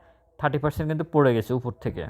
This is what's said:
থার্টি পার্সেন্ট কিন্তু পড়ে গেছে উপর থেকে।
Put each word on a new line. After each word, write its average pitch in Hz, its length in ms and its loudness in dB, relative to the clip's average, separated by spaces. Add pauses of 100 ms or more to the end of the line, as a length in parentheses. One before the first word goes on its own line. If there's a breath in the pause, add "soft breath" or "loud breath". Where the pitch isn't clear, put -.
(380 soft breath)
থার্টি 147 200 -2
পার্সেন্ট 151 340 -2
কিন্তু 156 200 -4
পড়ে 135 240 6
গেছে 113 180 -2
উপর 123 180 -4 (100)
থেকে। 90 280 -6